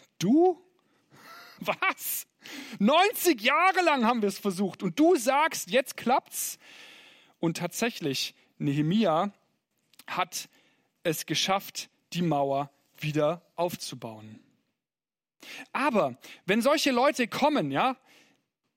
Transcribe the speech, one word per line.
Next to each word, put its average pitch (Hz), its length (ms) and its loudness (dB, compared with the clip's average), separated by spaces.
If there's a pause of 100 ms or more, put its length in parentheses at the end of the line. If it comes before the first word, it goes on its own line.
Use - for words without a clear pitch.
(180)
„Du? 320 440 4 (960)
Was? - 680 -4 (500)
Neunzig 311 640 4
Jahre 330 400 4
lang 285 240 2
haben 233 160 2
wir 202 80 2
es - 80 -6
versucht 190 460 -4
und 180 160 -2
du 330 160 6
sagst, 269 560 0
jetzt 254 260 0
klappt's?“ - 640 -4 (800)
Und 165 180 -2
tatsächlich, 175 800 -4 (240)
Nehemia 160 760 0 (720)
hat - 420 -6 (560)
es 160 220 -4
geschafft, - 640 -4 (240)
die 170 80 -2
Mauer 143 480 0 (300)
wieder 151 420 -2 (140)
aufzubauen. 113 840 -8 (1300)
Aber 208 440 0 (280)
wenn 214 160 0
solche 277 300 2
Leute 247 360 2
kommen, 240 440 0
ja, 214 260 0 (800)